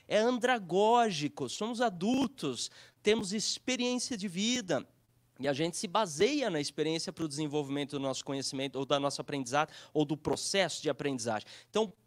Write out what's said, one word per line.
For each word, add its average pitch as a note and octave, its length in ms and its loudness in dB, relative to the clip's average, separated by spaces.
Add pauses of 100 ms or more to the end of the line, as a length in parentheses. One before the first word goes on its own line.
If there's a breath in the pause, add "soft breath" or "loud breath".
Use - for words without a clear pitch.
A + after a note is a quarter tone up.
é - 120 2
andragógico, G#3 1300 2
somos A3 320 -4
adultos, G#3 880 0 (320 soft breath)
temos G#3 300 2
experiência B3 840 -2
de F#3+ 100 -4
vida. G3 580 0 (540)
E C3 80 -4
a C#3+ 60 4
gente D#3+ 240 -2
se - 100 -4
baseia G#3+ 600 2
na D#3+ 100 0
experiência D#3+ 540 -2
pro D#3+ 160 -4
desenvolvimento C#3+ 600 -2
do C#3+ 80 -4
nosso C3+ 260 -2
conhecimento C3+ 500 -4
ou C3+ 100 -2
da C#3+ 140 4
nossa C#3 220 0
aprendizagem C#3+ 520 -2 (200 loud breath)
ou D3+ 100 4
do D3 140 0
processo - 640 0
de D3+ 80 -2
aprendizagem. A#2+ 580 -2 (220 soft breath)
Então, G#3+ 240 0 (140)